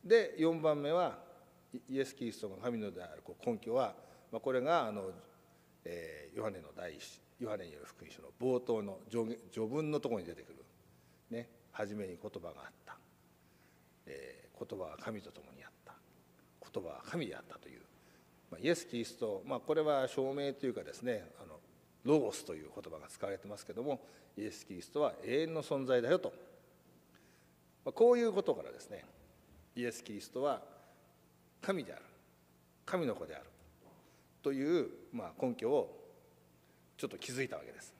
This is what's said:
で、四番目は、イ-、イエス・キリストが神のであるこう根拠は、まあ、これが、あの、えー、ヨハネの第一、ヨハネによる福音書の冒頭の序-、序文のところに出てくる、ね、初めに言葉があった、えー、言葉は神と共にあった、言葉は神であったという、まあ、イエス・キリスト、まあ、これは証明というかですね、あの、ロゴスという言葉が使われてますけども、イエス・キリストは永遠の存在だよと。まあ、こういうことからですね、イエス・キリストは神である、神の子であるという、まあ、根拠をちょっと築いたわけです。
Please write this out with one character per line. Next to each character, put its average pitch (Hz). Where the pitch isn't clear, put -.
で、 202
四 165
番 151
目 143
は、 170
イ-、 123
イ 135
エ 131
ス・ 135
キ 120
リ 113
ス -
ト 104
が 95
神 117
の 104
で 90
あ 78
る -
こ -
う -
根 117
拠 113
は、 120
ま 113
あ、 -
こ 135
れ 127
が、 147
あ 107
の、 95
え 78
ー、 -
ヨ 110
ハ 110
ネ 92
の 73
第 87
一、 -
ヨ 117
ハ 107
ネ 92
に 78
よ 73
る 71
福 -
音 71
書 -
の 69
冒 123
頭 113
の 98
序-、 117
序 110
文 151
の 147
と 127
こ 117
ろ 95
に 82
出 85
て -
く -
る、 -
ね、 117
初 104
め 101
に 87
言 104
葉 98
が 78
あ -
っ -
た、 -
え 67
ー、 -
言 98
葉 90
は 76
神 107
と -
共 67
に -
あ -
っ -
た、 -
言 98
葉 85
は 69
神 160
で 80
あ -
っ -
た -
と -
い 65
う、 -
ま 82
あ、 -
イ 143
エ 170
ス・ -
キ 123
リ 113
ス -
ト、 104
ま 131
あ、 -
こ -
れ 156
は 143
証 135
明 139
と -
い 127
う 113
か 98
で -
す -
ね、 120
あ -
の、 -
ロ 147
ゴ 110
ス -
と 85
い 78
う 69
言 85
葉 78
が 76
使 -
わ 98
れ 95
て -
ま 101
す -
け -
ど 117
も、 139
イ 104
エ 107
ス・ -
キ 95
リ 85
ス -
ト 147
は 123
永 135
遠 165
の 156
存 139
在 123
だ 117
よ 180
と。 185
ま 139
あ、 -
こ 233
う 247
い 240
う 226
こ 190
と 165
か -
ら 60
で 58
す -
ね、 78
イ 120
エ 120
ス・ -
キ 110
リ 101
ス -
ト -
は 139
神 185
で 78
あ -
る、 -
神 175
の 113
子 82
で 78
あ 69
る 67
と 139
い 143
う、 -
ま 98
あ、 -
根 123
拠 113
を 135
ち -
ょ -
っ -
と -
築 131
い 127
た -
わ 73
け 58
で -
す。 -